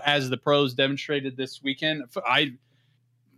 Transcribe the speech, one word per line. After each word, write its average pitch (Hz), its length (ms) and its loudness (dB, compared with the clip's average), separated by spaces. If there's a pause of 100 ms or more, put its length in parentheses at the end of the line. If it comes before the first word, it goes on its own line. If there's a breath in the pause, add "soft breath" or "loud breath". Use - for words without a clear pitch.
as 143 240 2
the 127 80 -2
pros 143 360 2
demonstrated 135 640 -2
this 131 260 -8
weekend. 147 400 -4 (120)
F-, - 100 -6
I, 131 280 2 (840)